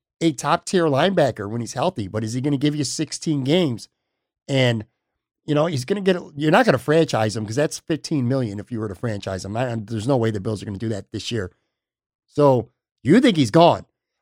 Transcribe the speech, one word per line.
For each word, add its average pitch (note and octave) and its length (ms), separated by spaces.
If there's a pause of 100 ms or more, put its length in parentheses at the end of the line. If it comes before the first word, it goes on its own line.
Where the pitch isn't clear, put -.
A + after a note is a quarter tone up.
(200)
a E3 120
top-tier E3 520
linebacker C#3+ 640
when A#2 140
he's A2 100
healthy, B2+ 340
but G#2+ 160
is A2 120
he B2 80
gonna C#3+ 160
give D3 180
you D3 80
sixteen D3 600
games? C#3+ 440 (580)
And, B2 380 (600)
you D3+ 100
know, D3+ 120
he's C#3+ 180
gonna G3+ 180
get, F#3 160 (180)
you're D3+ 140
not A3 160
gonna D#3+ 120
franchise C3+ 560
him G#2+ 120
'cause G#2+ 100
that's D3+ 220
fifteen C#3+ 500
million A#2+ 300
if G2 120
you A#2 100
were A2 80
to F#2+ 60
franchise G2 500
him. G2+ 120
I, B2 200
there's A2 320
no C#3 80
way A2+ 140
the G#2 100
Bills G#2 220
are G2 40
gonna G2+ 100
do A2 140
that G2 220
this - 180
year. G2 200 (760)
So C3+ 420 (340)
you F3 180
think A#3 160
he's C#3 140
gone? D#3+ 360 (360)